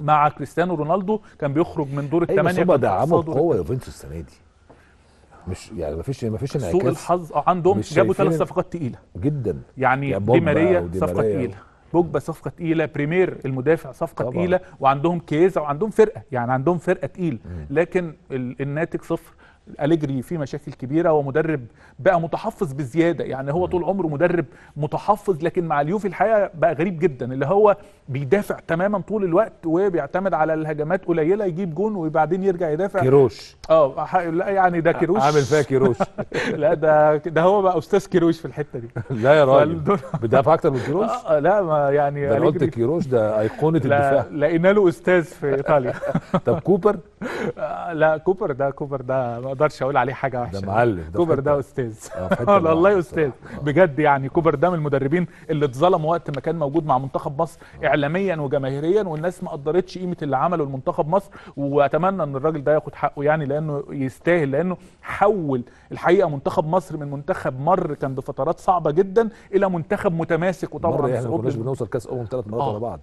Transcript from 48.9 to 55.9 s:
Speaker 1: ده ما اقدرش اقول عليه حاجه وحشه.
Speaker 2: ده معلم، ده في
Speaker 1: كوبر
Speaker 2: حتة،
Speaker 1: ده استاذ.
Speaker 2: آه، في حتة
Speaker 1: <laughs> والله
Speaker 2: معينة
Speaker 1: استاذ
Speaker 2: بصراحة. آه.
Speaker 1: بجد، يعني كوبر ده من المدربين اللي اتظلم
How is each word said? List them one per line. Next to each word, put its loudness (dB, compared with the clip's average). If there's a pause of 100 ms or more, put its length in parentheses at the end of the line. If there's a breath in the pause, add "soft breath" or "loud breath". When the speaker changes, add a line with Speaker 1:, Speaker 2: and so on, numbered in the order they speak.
Speaker 1:
ده -4
ما -10 (120)
اقدرش 0
اقول 0
عليه 2
حاجه -4
وحشه. -6
Speaker 2:
ده -6
معلم، 2
ده -8
في -14
Speaker 1:
كوبر 2
Speaker 2:
حتة، -2
Speaker 1:
ده 2
استاذ. -8
Speaker 2:
آه، -6
في 2
حتة 2
Speaker 1:
<laughs> 8
والله 4
Speaker 2:
معينة 6
Speaker 1:
استاذ -2
Speaker 2:
بصراحة. -14
آه. -10
Speaker 1:
بجد، 4
يعني 4
كوبر 2
ده 2
من -2
المدربين 0 (240 loud breath)
اللي 0
اتظلم 2